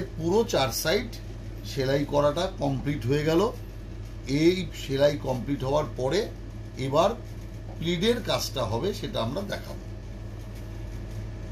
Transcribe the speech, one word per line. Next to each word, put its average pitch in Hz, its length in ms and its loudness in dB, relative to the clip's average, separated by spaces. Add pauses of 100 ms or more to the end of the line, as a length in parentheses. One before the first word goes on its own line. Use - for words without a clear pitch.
(160)
পুরো 170 220 4 (140)
চার 151 180 2 (120)
সাইড 226 280 2 (640)
সেলাই 139 400 2
করাটা 147 320 4 (160)
কমপ্লিট 139 500 0
হয়ে 147 180 4
গেল। 165 120 6 (1000)
এই 180 140 8 (280)
সেলাই 139 300 4 (120)
কমপ্লিট 127 420 0
হওয়ার 143 200 2 (100)
পরে 135 220 2 (680)
এবার 160 240 6 (680)
প্লিডের 180 400 4 (100)
কাজটা 131 340 0 (100)
হবে, 135 160 0 (120)
সেটা 120 260 -4
আমরা 151 160 -2 (100)
দেখাবো। - 320 -8 (1700)